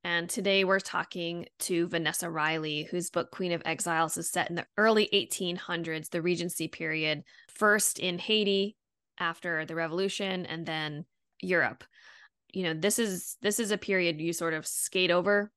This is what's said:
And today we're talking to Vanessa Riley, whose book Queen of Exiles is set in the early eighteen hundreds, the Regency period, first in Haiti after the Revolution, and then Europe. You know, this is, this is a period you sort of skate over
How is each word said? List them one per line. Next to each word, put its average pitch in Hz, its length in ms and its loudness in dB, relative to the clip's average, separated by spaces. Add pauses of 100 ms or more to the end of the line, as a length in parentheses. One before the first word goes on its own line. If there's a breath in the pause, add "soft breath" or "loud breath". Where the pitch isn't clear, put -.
And 170 260 0
today 196 320 2
we're 190 160 4
talking 170 680 -4 (120)
to 170 300 0
Vanessa 165 420 -2
Riley, 156 540 -2
whose 175 260 -4
book - 220 -2
Queen 180 180 -2
of 165 140 0
Exiles 165 520 0
is 170 140 -4
set - 180 0
in 170 60 -4
the 165 100 -4 (120)
early 214 360 6
eighteen 185 440 0
hundreds, 165 520 -6
the 170 140 -2
Regency 170 460 -2
period, 156 560 -2 (240 loud breath)
first 208 500 2
in 180 220 -2
Haiti 202 560 2 (420)
after 165 480 -4
the 165 80 -8
Revolution, 185 720 -2
and 165 180 -6
then 156 400 -4 (380)
Europe. 170 400 0 (720 loud breath)
You 190 80 -2
know, 160 120 0
this 190 260 2
is, 190 420 -2
this 208 160 0
is 214 140 0
a 202 40 2
period 175 440 0
you 165 120 0
sort 165 220 -2
of 156 140 -6
skate - 420 0
over 202 460 4